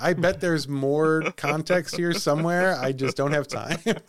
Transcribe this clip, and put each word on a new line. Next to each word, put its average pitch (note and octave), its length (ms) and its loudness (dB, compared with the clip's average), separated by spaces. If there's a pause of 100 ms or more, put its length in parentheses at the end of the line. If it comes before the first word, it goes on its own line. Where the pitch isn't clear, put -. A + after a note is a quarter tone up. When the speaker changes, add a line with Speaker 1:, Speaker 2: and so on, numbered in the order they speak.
Speaker 1:
I E3 120 2
bet F3 280 0
there's D#3+ 260 0
more D3+ 640 0
Speaker 2:
<laughs> - 60 -16
Speaker 1:
context D#3 580 -2
here E3+ 180 0
somewhere. E3+ 680 2
I C3+ 120 0
just C3 220 -2
don't C#3+ 160 0
have D3 160 0
time. A#2 300 -4 (320)